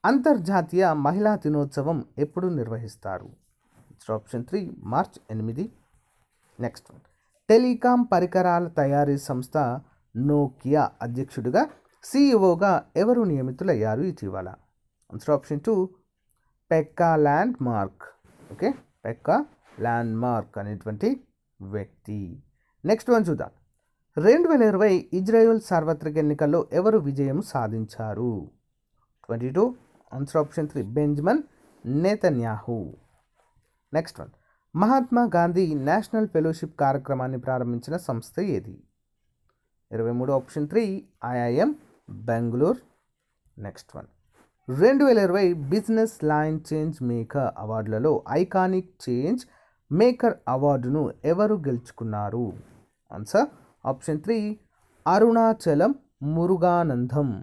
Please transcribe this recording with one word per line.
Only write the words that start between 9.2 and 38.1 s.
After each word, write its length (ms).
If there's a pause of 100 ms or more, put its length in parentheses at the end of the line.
సంస్థ 300 (720)
నోకియా 540 (220)
అధ్యక్షుడిగా 580 (460)
సీఈఓగా 640 (300)
ఎవరు 280
నియమితులయ్యారు 800
ఇటీవల? 360 (640)
ఆన్సర్ 260
ఆప్షన్ 300
టూ 80 (920)
పెక్కా 420 (140)
ల్యాండ్ 300 (140)
మార్క్. 340 (480)
ఓకే, 180 (360)
పెక్కా 320 (460)
ల్యాండ్‌మార్క్ 720
అనేటువంటి 500 (520)
వ్యక్తి. 600 (640)
నెక్స్ట్ 280
వన్ 160
చూద్దాం. 220 (680)
రెండు 340
వేల 200
ఇరవై 220 (260)
ఇజ్రాయెల్ 500
సార్వత్రిక 540
ఎన్నికల్లో 380 (120)
ఎవరు 260
విజయం 400 (120)
సాధించారు? 840 (920)
ట్వంటీ 320
టూ, 80 (480)
ఆన్సర్ 300
ఆప్షన్ 280
త్రీ, 120 (140)
బెంజమిన్ 460 (420)
నెతన్యాహు. 960 (1120)
నెక్స్ట్ 280
వన్, 120 (420)
మహాత్మా 480 (140)
గాంధీ 300 (220)
నేషనల్ 460
ఫెలోషిప్ 480
కార్యక్రమాన్ని 640
ప్రారంభించిన 500 (120)
సంస్థ 280 (200)